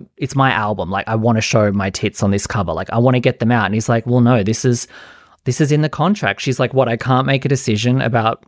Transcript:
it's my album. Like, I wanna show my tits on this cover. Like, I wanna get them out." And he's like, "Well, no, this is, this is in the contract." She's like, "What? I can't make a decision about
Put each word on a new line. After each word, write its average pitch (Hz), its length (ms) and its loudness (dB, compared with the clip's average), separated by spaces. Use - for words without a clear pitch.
it's 135 200 -6
my 131 160 2
album. 101 400 -2
Like, 98 160 -4
I 113 80 -2
wanna 113 240 2
show 107 320 2
my 98 180 -2
tits - 320 -4
on 101 80 2
this 101 160 0
cover. 87 260 -4
Like, 85 200 -6
I 113 60 -2
wanna 127 200 4
get 123 220 -2
them 113 100 0
out." 117 160 2
And 98 80 -2
he's 110 140 -2
like, 117 180 0
"Well, 123 140 2
no, 120 240 4
this 110 200 -2
is, 127 220 0
this 127 160 -2
is 147 120 2
in 151 100 2
the 156 60 0
contract." 151 520 -2
She's 131 200 -2
like, 127 120 -2
"What? 131 140 2
I 117 100 -2
can't 131 300 0
make 135 180 0
a 123 40 0
decision 123 520 0
about 113 480 0